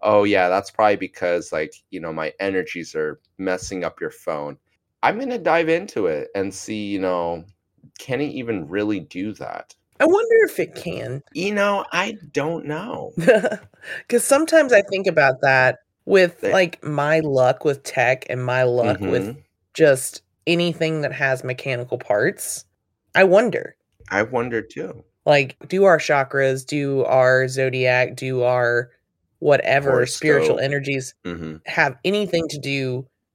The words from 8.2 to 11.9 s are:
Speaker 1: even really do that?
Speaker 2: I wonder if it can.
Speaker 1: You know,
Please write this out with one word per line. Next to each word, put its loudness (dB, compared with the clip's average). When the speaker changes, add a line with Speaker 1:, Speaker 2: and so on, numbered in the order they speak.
Speaker 1:
even -6
really -2
do -10
that? -12
Speaker 2:
I 6
wonder 2
if -4
it -6
can. -10
Speaker 1:
You -4
know, 0